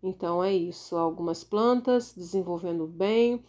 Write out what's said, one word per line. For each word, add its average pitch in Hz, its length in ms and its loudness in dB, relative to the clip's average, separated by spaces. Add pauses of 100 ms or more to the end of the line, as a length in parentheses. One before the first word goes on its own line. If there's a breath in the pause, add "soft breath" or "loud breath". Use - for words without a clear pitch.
Então, 180 400 -2
é 196 100 2
isso. 175 440 -2
Algumas 165 480 -2
plantas 247 680 2
desenvolvendo 175 720 -4
bem, 220 640 2